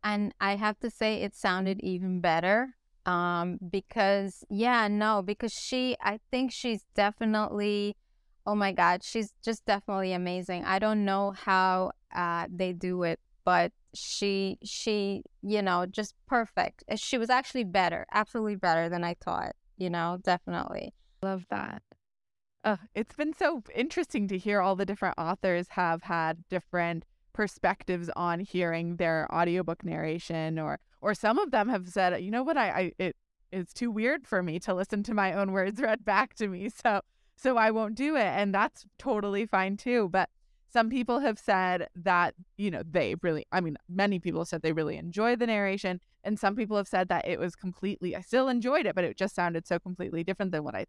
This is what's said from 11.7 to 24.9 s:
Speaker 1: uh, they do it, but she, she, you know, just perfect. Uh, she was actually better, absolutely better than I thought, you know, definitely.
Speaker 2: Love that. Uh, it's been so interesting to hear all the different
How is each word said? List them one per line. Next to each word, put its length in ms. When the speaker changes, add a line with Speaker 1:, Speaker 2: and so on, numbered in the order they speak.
Speaker 1:
uh, 340
they 220
do 320
it, 160
but 300
she, 680
she, 600
you 200
know, 240
just 300
perfect. 640
Uh, 60
she 220
was 120
actually 360
better, 480
absolutely 420
better 320
than 160
I 180
thought, 340
you 120
know, 340
definitely. 680
Speaker 2:
Love 280
that. 320
Uh, 140
it's 200
been 180
so 280
interesting 540
to 80
hear 240
all 160
the 80
different 320